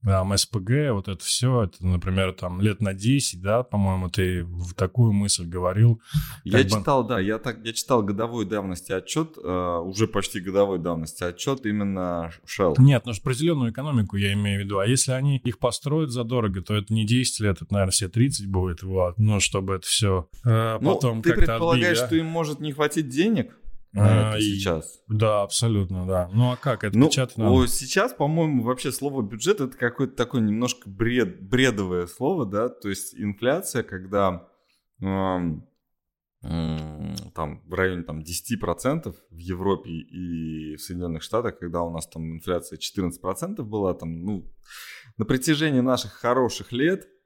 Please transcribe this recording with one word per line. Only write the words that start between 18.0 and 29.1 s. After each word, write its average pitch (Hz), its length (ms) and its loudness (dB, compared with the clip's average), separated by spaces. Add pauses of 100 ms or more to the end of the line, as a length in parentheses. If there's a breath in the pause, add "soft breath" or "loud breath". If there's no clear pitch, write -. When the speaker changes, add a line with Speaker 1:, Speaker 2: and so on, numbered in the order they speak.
Speaker 1:
тридцать 117 380 2
будет, 92 340 -2
вот. 95 380 0
Ну, 107 200 4
чтобы 95 360 0
это 92 100 -8
все, 95 440 0 (140)
э, 113 380 2
Speaker 2:
Ну, 147 140 4
Speaker 1:
потом 117 260 0
Speaker 2:
ты 165 80 2
Speaker 1:
как-то 170 160 6
Speaker 2:
предполагаешь, 165 520 2
Speaker 1:
отбить, - 40 2
да? 123 60 0
Speaker 2:
что 160 80 0
им 160 100 2
может 160 340 -4
не 151 120 -6
хватить 151 380 0
денег 165 460 0 (380)
на 107 380 6
Speaker 1:
А, 107 40 -2
Speaker 2:
это - 40 -4
Speaker 1:
и 104 160 2
Speaker 2:
сейчас? 92 540 -4
Speaker 1:
Да, 107 320 2
абсолютно, 98 680 0
да. 90 260 0
Ну, 123 200 4
а - 20 -4
как? 120 300 -2
Это 98 120 2
Speaker 2:
Ну, 143 120 8
Speaker 1:
печатано. 120 420 0
Speaker 2:
о, 127 160 6
сейчас, 190 460 0
по-моему, 151 500 2
вообще 127 300 -2
слово 135 280 -4